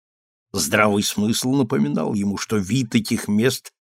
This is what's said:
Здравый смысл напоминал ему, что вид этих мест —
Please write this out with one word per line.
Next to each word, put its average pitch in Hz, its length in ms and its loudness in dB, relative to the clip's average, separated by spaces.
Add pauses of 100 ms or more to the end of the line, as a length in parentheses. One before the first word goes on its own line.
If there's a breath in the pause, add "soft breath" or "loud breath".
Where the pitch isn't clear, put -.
(520)
Здравый 104 520 2
смысл 110 480 -2
напоминал 143 640 0
ему, 101 240 -2
что - 200 -2
вид 113 380 -2
этих 110 340 0
мест — 113 420 0 (260)